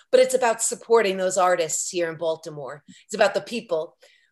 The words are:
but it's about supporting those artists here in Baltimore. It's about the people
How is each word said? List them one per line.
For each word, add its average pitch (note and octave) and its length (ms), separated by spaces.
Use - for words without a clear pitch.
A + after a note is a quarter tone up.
but B3 100
it's B3+ 180
about A3+ 240
supporting G#3 540
those F#3 220
artists E3+ 400
here E3+ 220
in D#3+ 40
Baltimore. D#3 680
It's - 140
about G#3 160
the F#3+ 200
people E3+ 420